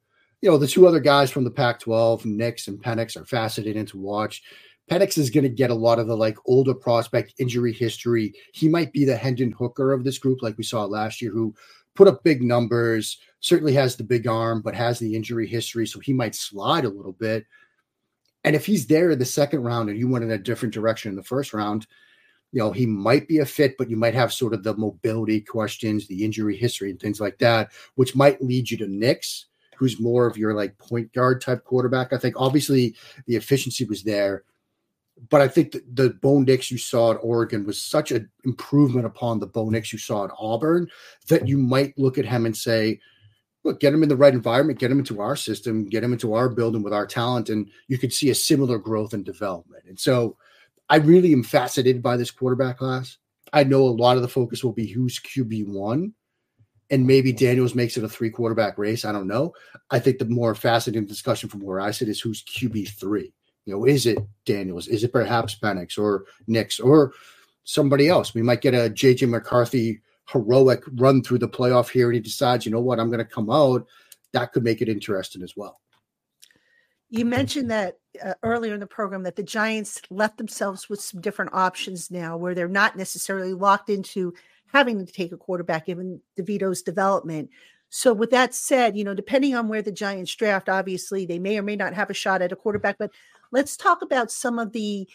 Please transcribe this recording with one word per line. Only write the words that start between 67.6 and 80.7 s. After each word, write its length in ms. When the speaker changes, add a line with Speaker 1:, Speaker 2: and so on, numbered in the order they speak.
Speaker 1:
somebody 440
else? 240
We 100
might 180
get 140
a 140
J 240
J 140
McCarthy 760
heroic 540
run 260
through 180
the 100
playoff 400
here, 180
and 80
he 60
decides, 440
"You 60
know 100
what, 200
I'm 100
gonna 140
come 260
out." 380
That 220
could 100
make 200
it 60
interesting 540
as 140
well. 240
Speaker 2:
You 140
mentioned 480
that, 260
uh, 120
earlier 300
in 60
the 60
program 380
that 100
the 80
Giants 580
left 280
themselves 500